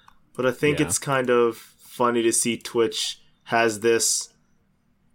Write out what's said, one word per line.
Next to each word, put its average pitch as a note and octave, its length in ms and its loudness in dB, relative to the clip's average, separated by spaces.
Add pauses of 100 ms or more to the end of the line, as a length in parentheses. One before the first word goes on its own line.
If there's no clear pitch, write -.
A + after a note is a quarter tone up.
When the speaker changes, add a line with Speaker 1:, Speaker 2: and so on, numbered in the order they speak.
(360)
Speaker 1:
But B2+ 120 -2
I B2 60 0
think D3 260 -2
Speaker 2:
Yeah. D3+ 80 0
Speaker 1:
it's - 100 -4
kind C3 320 -2
of A#2+ 280 2
funny - 680 -2
to A2+ 100 2
see A2+ 240 -2
Twitch - 640 -4 (240)
has A#2 380 0
this - 520 0 (800)